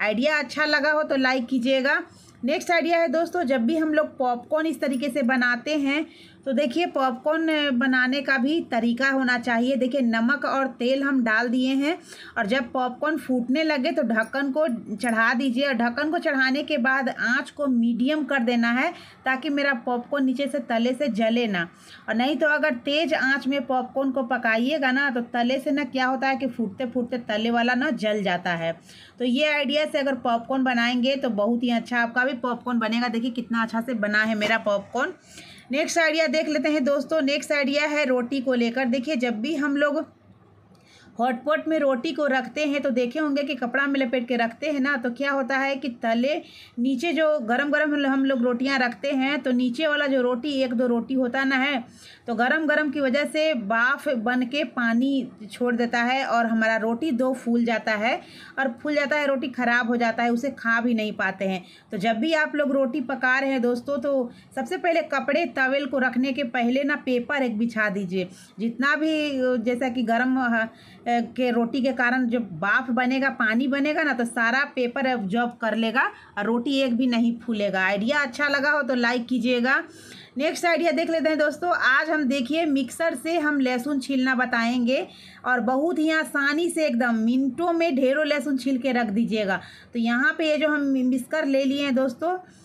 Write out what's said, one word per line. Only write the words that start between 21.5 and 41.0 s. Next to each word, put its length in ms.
और 60
नहीं 220
तो 100
अगर 280
तेज़ 400
आँच 320
में 200
पॉपकॉर्न 440
को 120
पकाइएगा 720
ना 180
तो 100
तले 380
से 120
ना 140
क्या 220
होता 220
है 80
कि 100
फूटते 400
फूटते 320
तले 320
वाला 240
ना 160
जल 320
जाता 320
है। 180
तो 60
ये 280
आइडिया 320
से 140
अगर 160
पॉपकॉर्न 500
बनाएंगे 520
तो 160
बहुत 300
ही 80
अच्छा 280
आपका 260
भी 140
पॉपकॉर्न 400
बनेगा। 300
देखिए 220
कितना 320
अच्छा 180
से 160
बना 260
है 120
मेरा 240
पॉपकॉर्न। 540
नेक्स्ट 260
आइडिया 280
देख 220
लेते 200
हैं 160
दोस्तों। 380
नेक्स्ट 300
आइडिया 340
है 180
रोटी 360
को 140
लेकर। 300
देखिए 320
जब 240
भी 160
हम 200
लोग 280